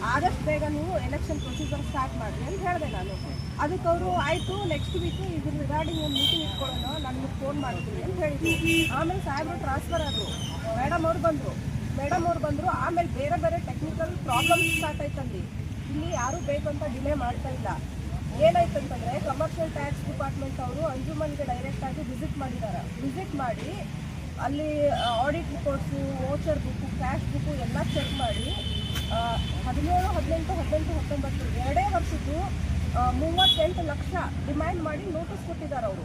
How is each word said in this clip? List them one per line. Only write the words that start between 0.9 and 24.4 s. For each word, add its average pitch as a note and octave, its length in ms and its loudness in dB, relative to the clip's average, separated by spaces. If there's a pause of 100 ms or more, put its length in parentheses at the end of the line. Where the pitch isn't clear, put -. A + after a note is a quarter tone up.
ಎಲೆಕ್ಷನ್ - 360 -2
ಪ್ರೊಸೀಜರ್ - 400 -4
ಸ್ಟಾರ್ಟ್ C4 360 -2
ಮಾಡ್ರಿ - 280 -4
ಅಂತ F#4+ 220 -2
ಹೇಳಿದೆ F4 240 0
ನಾನು. - 540 -4 (140)
ಅದಕ್ಕೆ E4+ 300 2
ಅವರು F4 220 2
ಆಯ್ತು, F4+ 560 0
ನೆಕ್ಸ್ಟ್ D4+ 300 0
ವೀಕ್ E4+ 240 -2
ಇದ್ರ F4 280 -2
regarding D4+ 480 0
ಒಂದು D4+ 160 0
ಮೀಟಿಂಗ್ - 300 4
ಇಟ್ಕೊಳ್ಳೋಣ, D4 600 -2
ನಾನು B3+ 160 -2
ನಿಮ್ಗೆ C4 260 -4
ಫೋನ್ C#4+ 160 0
ಮಾಡ್ತೀನಿ A#3+ 400 -2
ಅಂತ F#4 220 0
ಹೇಳಿದ್ರು. D#4+ 720 4
ಆಮೇಲೆ E4 240 2
ಸಾಹೇಬ್ರು D#4+ 400 -2
ಟ್ರಾನ್ಸ್‌ಫರ್ C4+ 420 0
ಆದ್ರು, G3+ 240 0 (520)
ಮೇಡಮ್ D#4+ 280 2
ಅವ್ರು E4 140 4
ಬಂದ್ರು, D#4 300 2 (480)
ಮೇಡಮ್ E4 280 2
ಅವ್ರು E4+ 140 2
ಬಂದ್ರು. D4+ 280 0
ಆಮೇಲೆ E4+ 400 2
ಬೇರೆ - 340 0
ಬೇರೆ E4 180 2
ಟೆಕ್ನಿಕಲ್ - 580 -4
ಪ್ರಾಬ್ಲಮ್ E4 600 4
ಸ್ಟಾರ್ಟ್ D4+ 240 0
ಆಯ್ತಲ್ಲಿ. C#4 360 -4 (520)
ಇಲ್ಲಿ D#4 240 -2
ಯಾರು B3+ 320 0
ಬೇಕು C#4+ 240 0
ಅಂತ - 140 -2
ಡಿಲೇ C4 300 0
ಮಾಡ್ತಾ A#3+ 360 -2
ಇಲ್ಲ. - 180 -4 (760)
ಏನಾಯ್ತು E5+ 380 6
ಅಂತಂದ್ರೆ, - 400 -2
ಕಮರ್ಷಿಯಲ್ D#4+ 520 -2
ಟ್ಯಾಕ್ಸ್ C#4+ 340 -4
ಡಿಪಾರ್ಟ್‌ಮೆಂಟ್ C4+ 540 -4
ಅವರು C4 260 -2
ಅಂಜುಮನ್ಗೆ D4 580 -2
ಡೈರೆಕ್ಟ್ B3+ 400 -4
ಆಗಿ C4+ 180 -4
ವಿಸಿಟ್ B3+ 360 -4
ಮಾಡಿದ್ದಾರೆ. - 640 -4
ವಿಸಿಟ್ C#4 340 -4
ಮಾಡಿ C4+ 520 -4 (540)